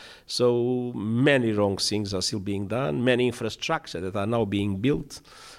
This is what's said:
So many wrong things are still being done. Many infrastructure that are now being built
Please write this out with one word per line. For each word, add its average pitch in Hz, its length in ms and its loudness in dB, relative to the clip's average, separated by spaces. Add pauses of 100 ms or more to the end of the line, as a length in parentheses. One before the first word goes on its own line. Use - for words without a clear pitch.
(260)
So 123 680 2
many 120 580 4
wrong 101 260 2
things 104 340 -2
are 92 80 -2
still 104 200 -4
being 98 260 -4
done. 131 360 -2
Many 123 260 4
infrastructure 113 760 -6
that 95 120 -6
are 101 120 -2
now 117 180 0
being 101 320 0
built 143 460 -2 (360)